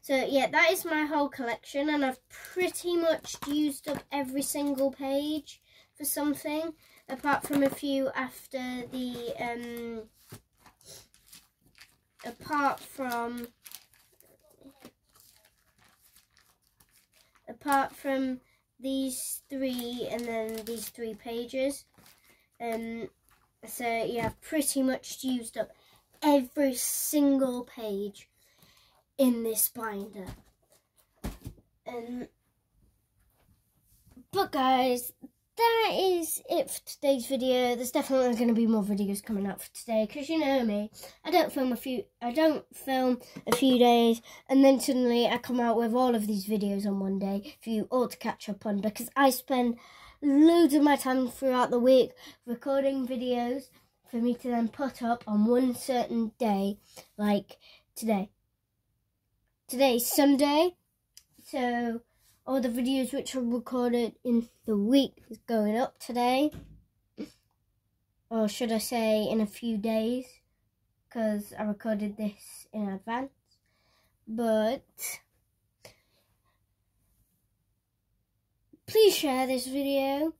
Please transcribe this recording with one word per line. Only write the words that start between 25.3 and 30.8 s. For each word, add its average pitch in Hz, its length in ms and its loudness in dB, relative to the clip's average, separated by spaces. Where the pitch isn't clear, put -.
up 220 140 -4
every 277 520 4
single 269 920 0
page 202 640 -8
in 240 260 4
this 220 260 0
binder. 202 560 -10